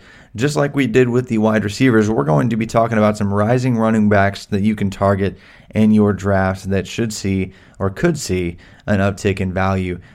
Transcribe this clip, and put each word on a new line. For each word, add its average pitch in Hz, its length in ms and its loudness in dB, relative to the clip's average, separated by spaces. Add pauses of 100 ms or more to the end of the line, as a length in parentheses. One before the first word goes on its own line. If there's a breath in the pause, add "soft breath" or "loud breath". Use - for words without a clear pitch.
(380 loud breath)
just 147 180 -2
like 143 180 -2
we 139 140 0
did 123 220 4
with 123 180 0
the 113 100 -2
wide 107 280 2
receivers, 110 440 2
we're 117 140 0
going 143 260 2
to 113 80 -2
be 110 80 -2
talking 113 320 0
about 104 200 2
some 101 160 -2
rising 120 440 0
running 110 300 2
backs 98 400 0
that 101 140 -2
you 107 120 0
can 101 160 -4
target 98 480 0 (380 loud breath)
in 107 160 4
your 107 220 4
draft 95 560 -2
that 95 180 -2
should 113 240 -4
see 95 400 -4 (260 loud breath)
or 98 120 -2
could 156 280 -2
see 90 380 -4 (320 loud breath)
an 104 120 0
uptick 98 420 -2
in 92 100 -4
value 92 480 -2 (160 loud breath)